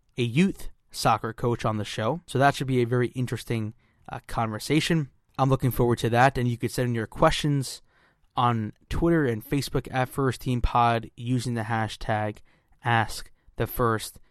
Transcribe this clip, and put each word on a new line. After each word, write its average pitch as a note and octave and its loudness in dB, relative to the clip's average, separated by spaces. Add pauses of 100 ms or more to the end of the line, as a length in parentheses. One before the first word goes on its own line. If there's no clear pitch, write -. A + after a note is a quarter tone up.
(180)
a B2 0
youth D3+ 0 (220)
soccer A2+ 0
coach A#2+ -2
on A2 0
the G#2 -4
show, B2 -4
so - -4
that C#3 4
should C#3 -6
be B2+ 2
a A#2+ 0
very B2 0
interesting, A2+ -6 (340)
uh, C3 -10
conversation. C3+ 0 (300)
I'm C3+ 4
looking C3 2
forward A#2+ 2
to A#2 0
that, B2 4
and B2 0
you A#2 -2
could A#2+ -4
send B2 -2
in A#2+ -2
your A2 -4
questions - 0 (560)
on A#2 2 (160)
Twitter E3 2
and A2+ -2
Facebook C#3 -2
at B2+ 0
First C3+ -2
Team B2 -2
Pod A#2+ 2
using A#2+ -2
the A#2 -2
hashtag G#2+ -4 (460)
ask A#2 0 (260)
the A2+ -2
First A2+ -2 (120)